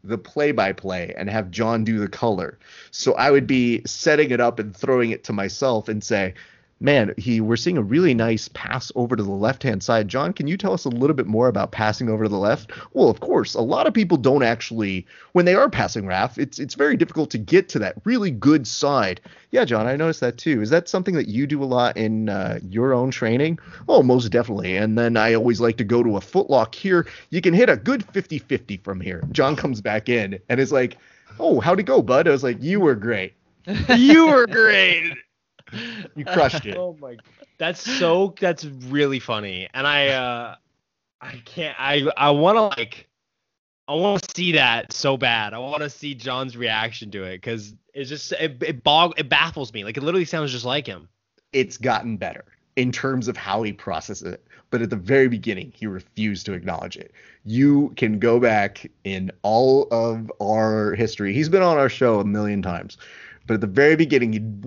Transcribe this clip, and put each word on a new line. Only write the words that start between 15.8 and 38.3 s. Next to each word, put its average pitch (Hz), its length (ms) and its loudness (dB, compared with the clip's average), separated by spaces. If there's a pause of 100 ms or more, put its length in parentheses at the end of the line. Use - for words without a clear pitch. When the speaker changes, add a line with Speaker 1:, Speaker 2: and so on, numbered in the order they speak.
Speaker 1:
Raph, 95 320 -2
it's, - 220 -6
it's - 160 -10
very 269 220 2
difficult 160 340 -2
to - 60 -4
get 165 320 2
to 139 100 -2
that 98 240 -4
really 208 280 0
good 131 360 4
side. 120 540 0 (300)
"Yeah, 247 120 2
John, 117 240 0
I 131 80 0
noticed 160 240 -2
that 120 180 -2
too. 139 240 0
Is 107 80 -2
that 170 200 2
something 185 260 -2
that 123 140 -2
you 123 180 -2
do 139 160 -4
a - 20 -4
lot 123 300 0
in, 110 320 -2
uh, 104 320 -4 (100)
your 117 240 0
own 127 160 0
training?" 135 480 0 (300)
"Oh, 233 160 6
most 123 260 4
definitely. 101 460 -2
And 107 220 0
then 117 180 2
I 113 180 4
always 113 280 2
like 117 160 2
to 113 80 -2
go 120 180 2
to 110 140 2
a 95 40 -4
footlock 135 540 2
here. 180 320 0 (220)
You 165 100 -2
can 175 140 2
hit 233 160 6
a 147 80 4
good 196 340 -2
fifty 180 260 -6
fifty 113 460 -6
from 98 160 -8
here." 90 320 -8
John 143 240 2
comes 131 240 -4
back 107 300 -4
in 101 300 0 (100)
and 123 100 0
is 135 140 0
like, 127 240 0 (420)
"Oh, 330 220 2
how'd 175 180 2
it - 40 -2
go, 247 180 4
bud?" 135 260 2
I 156 40 4
was 139 120 2
like, 120 180 -2
"You 185 200 0
were 147 140 4
great." 104 360 -4 (340)
Speaker 2:
<laughs> 214 300 0
You 294 320 10
were 262 180 6
great. 190 680 4 (1040)
Speaker 1:
You 147 100 -10
crushed 160 420 0
it. 101 100 -8
Speaker 2:
Oh 180 240 -8
my, 123 160 -16 (400)
that's 170 240 -6
so, 190 580 0